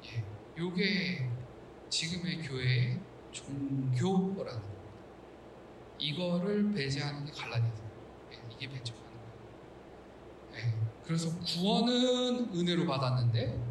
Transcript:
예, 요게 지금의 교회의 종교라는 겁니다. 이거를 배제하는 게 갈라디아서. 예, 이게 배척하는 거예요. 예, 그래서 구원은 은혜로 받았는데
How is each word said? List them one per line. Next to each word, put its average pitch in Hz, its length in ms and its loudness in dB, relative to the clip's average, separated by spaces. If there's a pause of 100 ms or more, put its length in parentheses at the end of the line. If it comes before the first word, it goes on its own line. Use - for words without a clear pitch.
예, 113 180 -4 (340)
요게 185 720 2 (600)
지금의 165 540 0
교회의 127 560 2 (320)
종교라는 139 1300 0
겁니다. - 160 -10 (1200)
이거를 180 760 2
배제하는 143 520 0
게 143 60 -6
갈라디아서. 117 520 0 (480)
예, - 80 -14 (120)
이게 135 180 -8
배척하는 131 360 -10
거예요. - 1600 -14
예, 113 60 2 (320)
그래서 165 240 0 (100)
구원은 247 1160 4
은혜로 175 320 4
받았는데 127 720 4 (120)